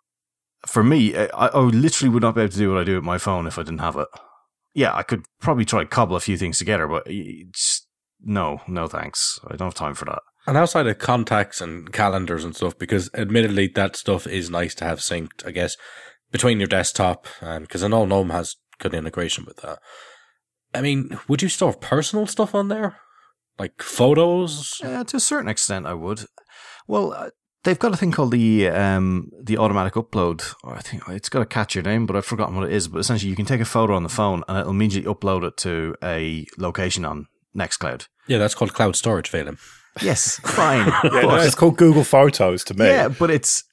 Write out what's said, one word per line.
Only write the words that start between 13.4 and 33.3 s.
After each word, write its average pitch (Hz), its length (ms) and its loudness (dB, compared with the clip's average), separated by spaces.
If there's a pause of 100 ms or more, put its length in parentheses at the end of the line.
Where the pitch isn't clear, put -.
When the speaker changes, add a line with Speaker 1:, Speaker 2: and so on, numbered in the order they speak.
Speaker 2:
that 98 220 0
stuff 95 300 -2
is 87 220 -6
nice 87 280 -4
to - 80 -10
have 82 160 -4
synced, - 460 -8
I 92 40 -12
guess, 87 260 -4 (560)
between 117 260 2
your 98 100 0
desktop, 92 580 0 (160)
and 80 260 -10
'cause 85 160 -6
I 104 40 0
know 110 180 4
Gnome 95 240 2
has 85 260 -4 (220)
good 87 160 -6
integration 80 520 -6
with - 120 -20
that. 76 200 -14 (960)
I 127 60 -4
mean, 139 380 -2 (100)
would 143 140 2
you 185 80 0
store 156 240 0
personal 208 520 -2
stuff - 280 -2
on 202 140 0
there? 208 280 -4 (640)
Like - 240 -10
photos? 156 1000 2
Speaker 1:
Uh, 254 220 -8
to - 120 -8
a 240 40 0
certain 285 300 -2
extent, 95 360 -4
I 87 80 -6
would. 101 300 -6 (600)
Well, 208 260 0
uh, - 180 -12 (340)
they've 180 140 2
got 226 140 2
a 175 60 -2
thing 175 140 0
called 131 180 2
the, 110 380 6
um, 92 640 2 (120)
the 110 160 -2
automatic 101 360 2
upload. 87 600 -2 (100)
Or 62 120 -12
I - 40 -14
think - 280 -12
it's 95 200 -10
got 131 140 -2
a 104 40 -2
catchier 101 380 -4
name, 107 220 0
but 98 100 -2
I've 98 80 -2
forgotten 110 300 -4
what 95 100 -2
it 82 80 -4
is. 90 160 0
But 82 120 -6
essentially, 101 280 -2
you 95 80 -2